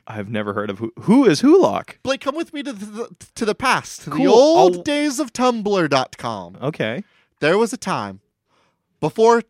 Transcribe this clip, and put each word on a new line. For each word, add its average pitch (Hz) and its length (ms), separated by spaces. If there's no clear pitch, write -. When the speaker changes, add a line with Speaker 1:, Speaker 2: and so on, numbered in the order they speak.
Speaker 1:
I've 107 220
never 104 260
heard 104 160
of 98 80
who. 113 220
Who 254 240
is 156 180
Hulock? 262 640
Speaker 2:
Blake, 269 160
come 277 160
with 330 160
me 285 100
to 254 100
the, 208 360
to 233 100
the 208 120
past, 233 460
to 147 80
the 147 60
Speaker 1:
Cool. 175 160
Speaker 2:
old 330 440
Speaker 1:
I'll - 80
Speaker 2:
days 294 340
of 277 140
Tumblr 208 580
dot 135 280
com. 98 440
Speaker 1:
Okay. 131 400
Speaker 2:
There 165 180
was 226 140
a 247 40
time 104 440
before 220 500